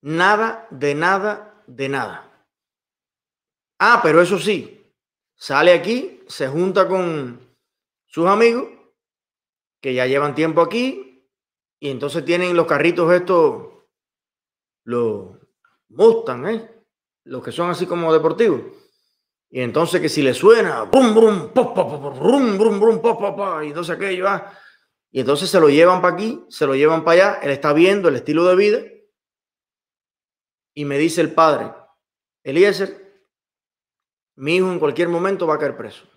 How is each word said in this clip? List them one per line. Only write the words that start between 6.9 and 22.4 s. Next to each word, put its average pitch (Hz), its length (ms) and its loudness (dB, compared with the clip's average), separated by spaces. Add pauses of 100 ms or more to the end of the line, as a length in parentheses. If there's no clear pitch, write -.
sus 165 180 -4
amigos 233 440 2 (1120)
que 135 120 -6
ya 127 140 0
llevan 143 260 0
tiempo 160 280 0
aquí 233 680 -4 (500)
y 143 120 -8
entonces 135 340 -8
tienen 175 320 -2
los 165 80 2
carritos 165 480 2
estos, 175 580 0 (1120)
los 107 540 -6 (520)
Mustang, 156 580 2
¿eh? 220 360 -10 (420)
Los 127 180 -14
que 123 80 -12
son 175 180 -4
así 175 160 -4
como 170 260 -2
deportivos. 160 500 2 (880)
Y 127 100 -6
entonces 151 400 -2
que 151 80 -2
si 147 140 -2
le 127 100 2
suena, 180 520 2
brum, 226 280 4
brum, 214 400 4
pa, 254 180 0
pa, 175 160 -2
pa, 139 140 -10
pa, 143 80 -8
brum, 202 480 0